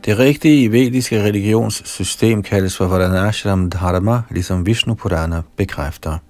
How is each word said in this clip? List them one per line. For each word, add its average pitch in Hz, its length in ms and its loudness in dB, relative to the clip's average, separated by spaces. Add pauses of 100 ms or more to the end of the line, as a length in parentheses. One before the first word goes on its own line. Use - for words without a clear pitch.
Det 107 120 0
rigtige 143 540 4
vediske 123 500 2
religionssystem 104 1200 0
kaldes 95 340 -2
for 95 100 0
Varnashram 92 840 0
Dharma, 92 600 0
ligesom 90 360 -2
Vishnu 113 280 0
Purana 82 480 -2 (140)
bekræfter. 78 640 -6 (120)